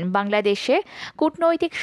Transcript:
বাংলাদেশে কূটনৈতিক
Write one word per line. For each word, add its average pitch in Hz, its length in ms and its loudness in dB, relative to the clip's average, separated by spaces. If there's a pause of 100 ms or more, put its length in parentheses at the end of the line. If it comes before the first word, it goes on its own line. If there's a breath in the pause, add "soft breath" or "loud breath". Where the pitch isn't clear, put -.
(120)
বাংলাদেশে 202 640 0 (420 loud breath)
কূটনৈতিক 330 540 0 (120)